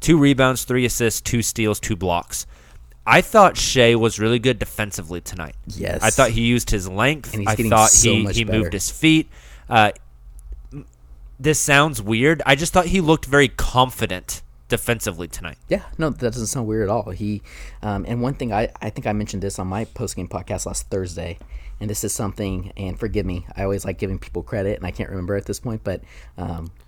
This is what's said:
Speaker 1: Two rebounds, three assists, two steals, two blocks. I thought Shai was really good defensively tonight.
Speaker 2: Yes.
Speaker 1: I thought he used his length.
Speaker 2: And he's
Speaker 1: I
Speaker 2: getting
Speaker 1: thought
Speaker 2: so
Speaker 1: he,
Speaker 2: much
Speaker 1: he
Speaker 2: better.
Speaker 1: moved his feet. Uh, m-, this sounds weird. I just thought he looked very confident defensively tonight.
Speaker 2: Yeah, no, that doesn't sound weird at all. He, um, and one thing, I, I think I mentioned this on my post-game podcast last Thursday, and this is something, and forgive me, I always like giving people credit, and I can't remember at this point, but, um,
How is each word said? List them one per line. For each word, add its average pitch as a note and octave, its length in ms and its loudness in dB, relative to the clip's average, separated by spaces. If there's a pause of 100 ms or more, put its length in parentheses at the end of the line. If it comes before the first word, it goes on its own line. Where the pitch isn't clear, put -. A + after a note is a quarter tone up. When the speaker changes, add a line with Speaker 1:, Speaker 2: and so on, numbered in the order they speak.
Speaker 1:
Two D#3+ 180 4
rebounds, C3+ 460 4
three B2+ 200 0
assists, A2+ 360 0
two A#2 220 0
steals, G#2+ 360 -2
two - 180 -4
blocks. F2 500 -2 (600)
I B2 140 8
thought F#3 360 6
Shai A#2+ 380 4
was A2+ 240 2
really A2+ 200 2
good A#2+ 200 2
defensively F2+ 640 -6
tonight. - 340 -10 (120)
Speaker 2:
Yes. - 360 -6
Speaker 1:
I A2 80 4
thought B2 200 4
he A2+ 120 0
used A#2 280 2
his F#2+ 180 0
length. A#2+ 440 -2
Speaker 2:
And A2 100 -4
he's G2+ 60 0
Speaker 1:
I A2 60 2
Speaker 2:
getting A2+ 160 0
Speaker 1:
thought A2 200 8
Speaker 2:
so A#2 200 6
Speaker 1:
he, A2 140 2
Speaker 2:
much G2 120 -2
Speaker 1:
he A#2 80 2
Speaker 2:
better. G#2+ 140 0
Speaker 1:
moved G#2+ 140 0
his F#2+ 180 -4
feet. D#3+ 380 2 (400)
Uh, G#2+ 240 4 (800)
m-, C#3+ 140 -16 (520)
this C#3+ 220 2
sounds C#3+ 420 4
weird. A#2 440 2
I C3+ 100 6
just D#3 160 -4
thought F3+ 140 4
he F#3+ 140 2
looked D#3 260 4
very C#3 220 6
confident - 920 -2 (260)
defensively G#2+ 600 -2
tonight. D#2+ 300 -12 (100)
Speaker 2:
Yeah, F#3+ 140 -2 (160)
no, D#3+ 120 0
that - 100 -8 (120)
doesn't A#2 140 -6
sound A#2 200 -4
weird A2 180 0
at F#2+ 40 0
all. G#2+ 220 -2
He, G2+ 320 -6 (400)
um, G2+ 260 -4
and A#2 140 -4
one C3+ 120 -2
thing, B2 180 -6
I, A2 180 0 (100)
I - 100 -6
think - 160 -10
I G#2+ 60 0
mentioned G#2 300 -4
this G2 160 -6
on F#2 80 -6
my F#2+ 180 -4
post-game F#2+ 440 -8
podcast F#2+ 360 -6
last - 240 -8
Thursday, E2+ 500 -6 (400)
and G#2 120 -6
this G#2 140 -6
is G2+ 100 -4
something, F#2+ 640 -6
and F#2 200 -8
forgive F#2+ 280 -2
me, F2+ 280 -6
I G2 100 -4
always G2 200 -2
like F#2 140 -6
giving G2 200 -4
people - 240 -8
credit, G#2 360 -4
and F#2 80 -8
I F2+ 40 -4
can't - 200 -8
remember F#2+ 260 -6
at G2+ 80 -6
this - 160 -8
point, A2 240 -8
but, F#2 160 -4 (380)
um, E2+ 320 -8 (180)